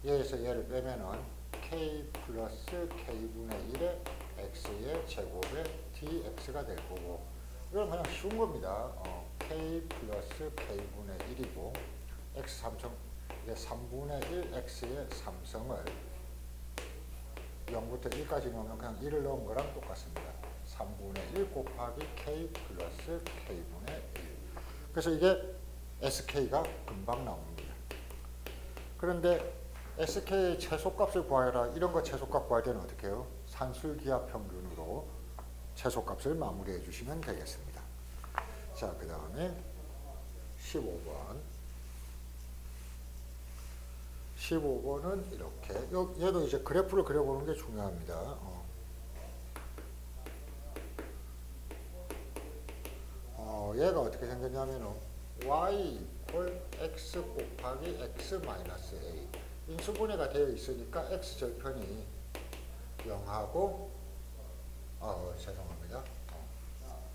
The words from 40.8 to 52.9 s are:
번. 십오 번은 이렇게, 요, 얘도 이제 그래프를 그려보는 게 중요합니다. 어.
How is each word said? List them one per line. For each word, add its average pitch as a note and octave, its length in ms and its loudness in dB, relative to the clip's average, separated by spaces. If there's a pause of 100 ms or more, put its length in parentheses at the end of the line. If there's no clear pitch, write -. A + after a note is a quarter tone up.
번. D#2+ 420 -4 (3000)
십오 C#3+ 460 2
번은 D3+ 500 2
이렇게, F#2 420 -4 (180)
요, F3+ 260 4
얘도 F3 280 8
이제 C3 140 4
그래프를 F#3+ 440 8
그려보는 C#3+ 420 6
게 D#3 80 2
중요합니다. F2+ 640 0
어. F#2+ 480 -2 (4000)